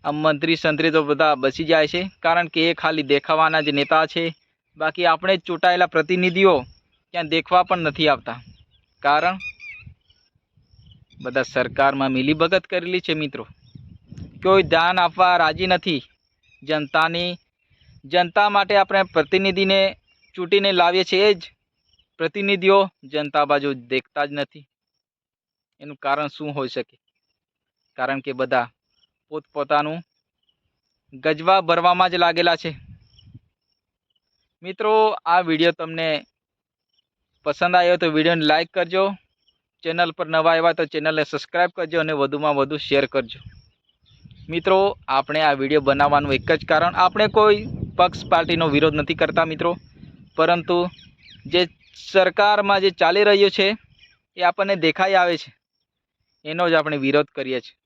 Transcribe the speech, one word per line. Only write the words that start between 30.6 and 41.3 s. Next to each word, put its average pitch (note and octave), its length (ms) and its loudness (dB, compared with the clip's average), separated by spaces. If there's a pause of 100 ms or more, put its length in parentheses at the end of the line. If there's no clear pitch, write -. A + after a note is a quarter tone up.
ગજવા D#3 480 0
ભરવામાં F3 480 2
જ F3 60 -4
લાગેલા E3+ 400 2
છે. D#3+ 160 -10 (1900)
મિત્રો, F#3+ 280 -4 (340)
આ E3+ 160 4
વીડિયો E3 300 0
તમને E3 360 -8 (1400)
પસંદ F3 300 -2
આવ્યો F3+ 220 4
તો E3+ 140 -2
વીડિયોને D#3 340 0
લાઈક D#3 280 0
કરજો, F3+ 300 -2 (800)
ચેનલ E3 280 -2
પર D#3+ 160 -8
નવા D#3+ 240 2
આવ્યા E3 220 2
તો E3 120 -2
ચેનલને D#3 380 -4
સબસ્ક્રાઇબ F3 520 -2